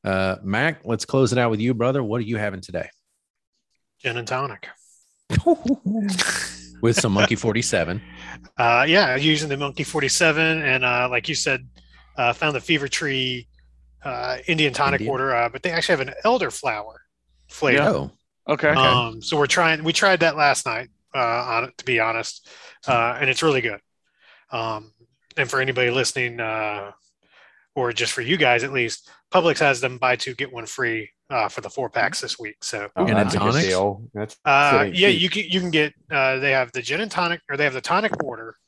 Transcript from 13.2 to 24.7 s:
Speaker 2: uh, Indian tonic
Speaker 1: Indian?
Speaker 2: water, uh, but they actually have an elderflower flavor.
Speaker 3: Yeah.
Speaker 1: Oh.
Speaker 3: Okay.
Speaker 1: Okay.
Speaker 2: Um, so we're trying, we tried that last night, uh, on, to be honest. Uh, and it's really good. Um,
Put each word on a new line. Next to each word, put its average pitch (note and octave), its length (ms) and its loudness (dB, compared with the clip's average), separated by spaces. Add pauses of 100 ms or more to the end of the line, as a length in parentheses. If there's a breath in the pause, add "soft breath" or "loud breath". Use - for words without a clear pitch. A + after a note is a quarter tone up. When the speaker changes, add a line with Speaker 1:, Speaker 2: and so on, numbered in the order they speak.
Speaker 2:
uh, B2+ 440 -6
Indian D#3 260 0
tonic C#3 280 0
Speaker 1:
Indian? A2 120 -4
Speaker 2:
water, C3 220 -2
uh, A#2 160 2
but B2+ 120 -12
they F3+ 80 -2
actually E3 280 0
have C3 100 -4
an C3 60 -12 (100)
elderflower B2+ 680 -2 (560)
flavor. C#3 260 2
Speaker 3:
Yeah. D3 140 4
Speaker 1:
Oh. C#2 200 -2 (380)
Speaker 3:
Okay. D3 200 2
Speaker 1:
Okay. D3 120 4
Speaker 2:
Um, A#2+ 400 2
so D#3 160 -4
we're C#3+ 100 4
trying, D#3+ 380 2
we E3 80 2
tried F#3+ 280 4
that D#3+ 160 4
last C#3+ 280 4
night, A#2+ 240 -4 (260)
uh, C3+ 40 0
on, A#2+ 580 0
to - 80 -18
be A#2+ 160 2
honest. A2+ 480 -4 (380 loud breath)
Uh, A#2 340 2
and C#3 80 2
it's C3 140 0
really C#3+ 180 4
good. A2 200 -6 (720 soft breath)
Um, A2 420 -6 (440)